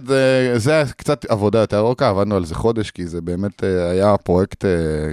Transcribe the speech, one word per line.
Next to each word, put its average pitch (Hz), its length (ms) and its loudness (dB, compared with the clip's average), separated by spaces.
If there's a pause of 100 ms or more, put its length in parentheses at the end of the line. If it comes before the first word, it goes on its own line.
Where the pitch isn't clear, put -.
(120)
אה, 131 480 2
זה 120 120 0
היה 156 140 2
קצת 139 400 -4
עבודה 104 340 2
יותר 104 180 0
ארוכה, 117 320 2
עבדנו 101 260 0
על 90 100 0
זה 80 100 -8
חודש, 113 360 -2
כי 87 160 -10
זה 85 140 -8
באמת, 90 420 -6
אה, 92 260 0
היה 98 280 2
פרויקט, 95 480 0
אה, 98 40 2 (440)